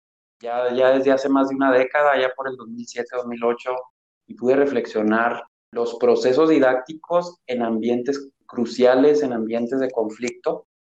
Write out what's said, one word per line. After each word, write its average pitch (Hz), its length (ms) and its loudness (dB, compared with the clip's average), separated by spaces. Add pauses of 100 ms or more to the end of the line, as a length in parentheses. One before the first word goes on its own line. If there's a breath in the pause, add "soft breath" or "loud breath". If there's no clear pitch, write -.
(400)
Ya, 120 340 -2
ya 127 160 4
desde 135 220 2
hace 135 180 0
más 135 200 2
de 135 60 -4
una 135 160 2
década, 135 480 2
ya 131 160 0
por 131 120 -8
el 131 80 -8
dos 117 120 -16
mil 120 200 -12
siete, 120 280 -10
dos 123 120 -6
mil 120 160 -8
ocho, 120 320 -2 (520)
y 117 60 -18
pude 120 220 0
reflexionar 117 880 0 (280)
los 117 240 -4
procesos 127 540 2
didácticos 156 1000 0
en 120 160 -4
ambientes 120 680 -2 (160)
cruciales, 131 800 4
en 127 100 -2
ambientes 117 460 -4
de 131 100 -2
conflicto. 117 800 -6 (220)